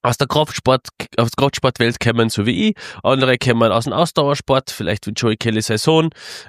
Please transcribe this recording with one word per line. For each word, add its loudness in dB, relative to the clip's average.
aus 0
der 0
Kraftsport-, 0
aus 2
der -2
Kraftsportwelt 0
kommen, 2
so -2
wie 0
ich, -2
andere 2
kommen 2
aus 0
dem -4
Ausdauersport, 0
vielleicht -6
wie -6
Joey -2
Kelly -2
sein -2
Sohn, 2